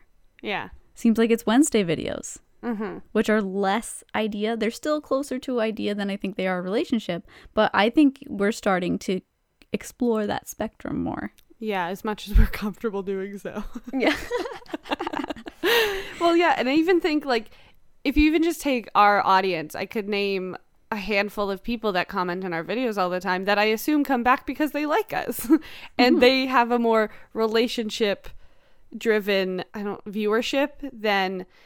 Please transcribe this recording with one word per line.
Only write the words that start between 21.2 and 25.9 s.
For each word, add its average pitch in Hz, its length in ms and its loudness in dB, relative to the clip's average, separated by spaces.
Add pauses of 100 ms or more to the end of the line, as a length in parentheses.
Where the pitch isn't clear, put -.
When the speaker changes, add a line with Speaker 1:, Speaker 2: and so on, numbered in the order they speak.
Speaker 1:
of 190 120 -6
people 220 300 -2
that 180 160 0
comment 185 360 -4
on 180 80 -6
our 165 120 -4
videos 214 340 -2
all 180 120 0
the 180 100 -2
time 185 240 -2
that 202 140 2
I 208 80 4
assume 285 380 2
come 254 200 0
back 254 220 2
because 294 260 -2
they 294 140 -2
like 330 260 0
us. - 360 -4 (260)
<laughs> - 240 -10